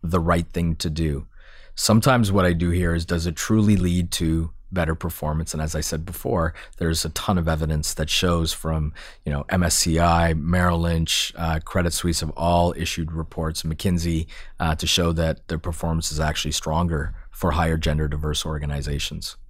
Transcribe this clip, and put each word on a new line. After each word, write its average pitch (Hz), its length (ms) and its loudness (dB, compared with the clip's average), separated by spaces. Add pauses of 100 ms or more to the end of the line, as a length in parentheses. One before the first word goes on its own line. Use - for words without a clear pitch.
the 85 180 2
right 85 320 2
thing 85 240 0
to - 140 -4
do. 76 360 -2 (480)
Sometimes 113 560 4
what 95 140 4
I 87 80 4
do 85 160 2
here 87 260 2
is, 82 120 0
does 85 200 0
it 85 80 -2
truly 107 420 4
lead 87 360 2
to 82 400 0 (180)
better 82 240 0
performance? 78 600 -4
And 78 80 -2
as 78 120 -4
I 78 60 0
said 78 240 -4
before, 82 480 -2 (240)
there's 82 280 0
a 80 60 -4
ton - 280 0
of 80 100 0
evidence 78 460 0
that 78 160 -2
shows 85 420 2
from, 78 400 -2 (320)
you 76 80 -2
know, 71 160 -4
M 90 140 2
S 85 140 2
C 82 220 2
I, 85 360 4
Merrill 87 460 2
Lynch, 82 560 0
uh, 82 280 -2
Credit 87 300 0
Suisse 85 260 0
have 78 160 -4
all 87 400 4
issued 80 340 -4
reports, 80 520 -6
McKinsey, 82 640 0 (340)
uh, 82 140 2
to 80 120 -4
show 85 260 2
that 80 360 0
their 80 100 -2
performance 80 540 -2
is 76 80 -2
actually 76 320 -2
stronger 80 600 -2 (160)
for - 220 -2
higher 82 260 2
gender 78 280 0
diverse 76 380 -2
organizations. 73 920 -4 (140)